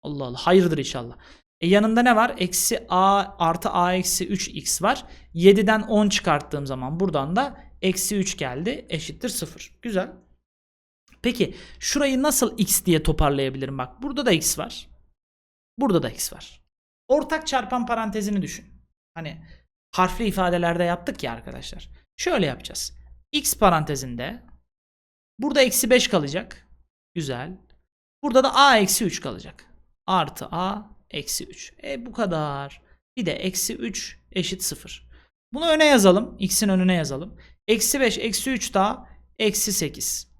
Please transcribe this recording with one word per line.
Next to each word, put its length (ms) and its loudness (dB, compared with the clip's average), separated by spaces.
Allah 220 -6
Allah, 120 -8
hayırdır 400 4
inşallah. 400 -6
E, 60 0
yanında 340 4
ne 140 6
var? 220 2
Eksi 520 -2
a 360 4
artı 300 0
a 240 2
eksi 340 -2
üç 200 -4
x 340 -6
var. 240 -2
Yediden 480 6
on 280 2
çıkarttığım 580 -2
zaman 320 -6
buradan 360 0
da 300 -4
eksi 360 0
üç 200 -2
geldi, 520 -6
eşittir 400 -8
sıfır. 520 -10
Güzel. 300 -4
Peki 340 -2
şurayı 420 0
nasıl 360 0
x 280 0
diye 180 2
toparlayabilirim? 760 0
Bak 240 -10
burada 240 -4
da 60 4
x 280 0
var. 280 -10
Burada 260 2
da 60 -6
x 240 -8
var. 280 -20
Ortak 400 0
çarpan 380 -2
parantezini 560 -2
düşün. 240 -10
Hani 320 -14
harfli 340 0
ifadelerde 580 0
yaptık 400 -4
ya 80 -6
arkadaşlar. 580 -14
Şöyle 280 0
yapacağız. 520 -8
X 260 -2
parantezinde 840 0
burada 220 2
eksi 280 2
beş 180 6
kalacak. 600 -4
Güzel. 420 -8
Burada 200 4
da 120 0
a 220 8
eksi 280 2
üç 160 -4
kalacak. 440 -12
Artı 380 0
a 500 -6
eksi 360 -6
üç. 260 -18
E, 220 -10
bu 60 -14
kadar. 680 -4
Bir 80 -4
de 80 0
eksi 420 -4
üç 440 -10
eşit 320 -4
sıfır. 460 -10
Bunu 140 -2
öne 180 6
yazalım. 540 6
X'in 300 0
önüne 240 4
yazalım. 440 -4
Eksi 320 2
beş 180 2
eksi 340 -4
üç 220 -4
daha 340 0
eksi 340 0
sekiz. 680 -6